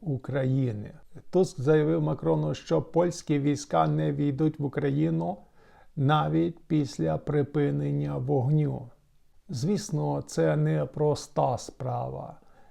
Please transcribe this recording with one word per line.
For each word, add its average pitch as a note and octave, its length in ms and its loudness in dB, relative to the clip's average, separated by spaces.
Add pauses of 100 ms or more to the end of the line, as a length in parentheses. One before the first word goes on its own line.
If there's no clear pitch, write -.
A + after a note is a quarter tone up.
України. C3 880 -2 (380)
Туск F#3 300 2
заявив D#3 420 4
Макрону, D3+ 520 0
що - 280 0
польські E3 580 0
війська D3 480 2
не D3+ 240 0
війдуть C#3+ 480 0
в C#3+ 60 -2
Україну D#3+ 720 0 (580)
навіть D3+ 720 2
після D#3 500 0
припинення C#3+ 1000 0
вогню. C3+ 720 0 (600)
Звісно, D3 720 -2
це D#3 340 0
не D3+ 300 2
проста D3 720 0
справа. B2+ 800 -8 (320)